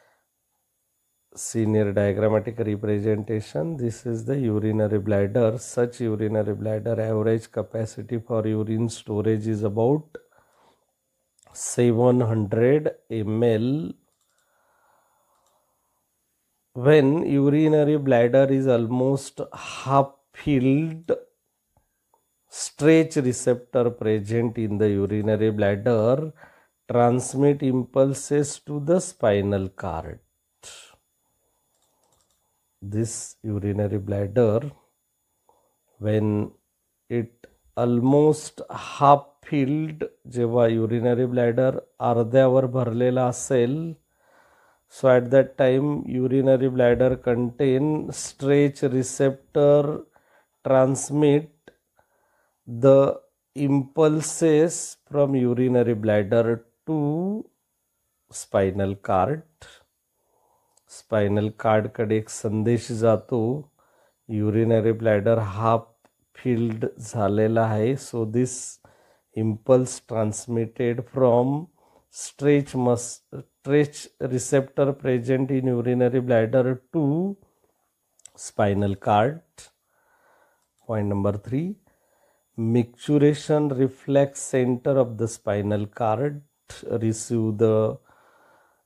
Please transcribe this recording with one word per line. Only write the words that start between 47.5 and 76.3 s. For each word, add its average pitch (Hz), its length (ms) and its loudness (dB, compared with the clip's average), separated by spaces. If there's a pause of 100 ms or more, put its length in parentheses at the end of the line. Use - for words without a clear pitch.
stretch 143 720 0
receptor 143 1200 0 (580)
transmit 139 880 2 (1160)
the 135 480 6 (400)
impulses 151 1400 0 (120)
from 139 260 0
urinary 123 580 2
bladder 110 720 0 (200)
to 160 600 -4 (840)
spinal 98 640 -2
cord. 107 480 -2 (1500)
स्पायनल 104 520 0 (100)
कॉर्डकडे 110 580 0
एक 107 120 -6
संदेश 110 640 -2
जातो, 113 480 0 (880)
urinary 110 680 0
ब्लॅडर 110 400 2
हाफ 110 500 -2 (560)
फिल्ड 117 420 -2 (140)
झालेला 110 640 0
आहे. 110 340 0
So 120 300 -8 (100)
this 123 180 0 (800)
impulse 113 640 0 (120)
transmitted 117 880 -4 (140)
from 131 500 2 (460)
stretch 143 640 -2
mus-, 123 460 -2 (100)
stretch 143 760 -4 (140)
receptor 135 720 -2
present 131 580 -2
in 131 160 -2
urinary 123 520 0
bladder 123 560 2 (180)